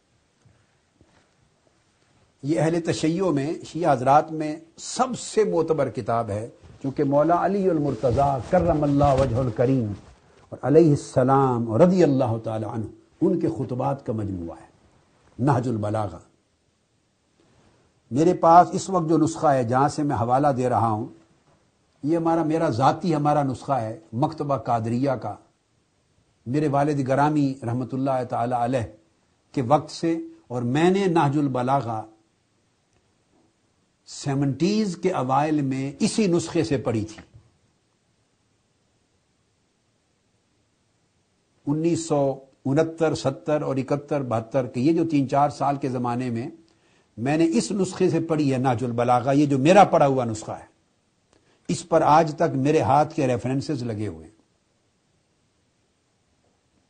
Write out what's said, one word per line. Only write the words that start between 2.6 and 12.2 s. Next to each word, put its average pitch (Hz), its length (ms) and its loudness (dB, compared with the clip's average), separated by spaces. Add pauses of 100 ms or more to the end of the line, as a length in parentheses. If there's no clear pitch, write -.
तशय्यो 165 520 -2
में, 147 320 -4
शिया 160 280 -2
हजरात 139 400 2
में 156 300 -8 (160)
सबसे - 680 -2
मोतबर 160 440 0
किताब 117 400 -4
है, 107 240 -8 (280)
क्योंकि 139 220 -4
मौला 147 320 4
अली 185 320 0
अल 165 120 2
मुर्तज़ा 135 600 0
कर्रमल्लाहु 147 760 2
वजहुल 123 340 0
करीम 120 440 0 (560)
और - 120 -16
अलैहिस्सलाम 135 1040 4
और 113 140 4
रज़ियल्लाहु 139 580 4